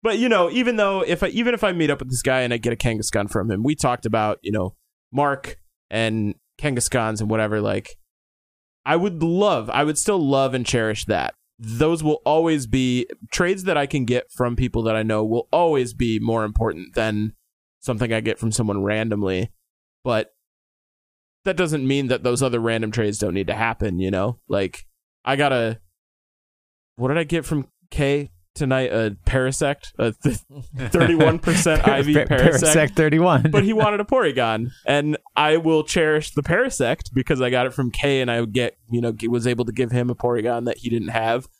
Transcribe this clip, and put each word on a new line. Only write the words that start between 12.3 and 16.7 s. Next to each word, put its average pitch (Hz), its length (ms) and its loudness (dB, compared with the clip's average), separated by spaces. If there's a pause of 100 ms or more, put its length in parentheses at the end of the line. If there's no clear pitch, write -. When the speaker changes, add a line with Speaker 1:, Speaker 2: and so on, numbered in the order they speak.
Speaker 1:
be, 123 400 0 (260)
trades 185 340 -2
that 180 120 0
I 143 80 0
can 139 200 -2
get 120 260 -2
from 120 240 -2
people 123 280 -2
that 110 120 0
I 110 80 0
know 110 200 0
will 113 300 -2
always 143 400 2
be 117 260 -2
more 113 240 0
important 104 520 -4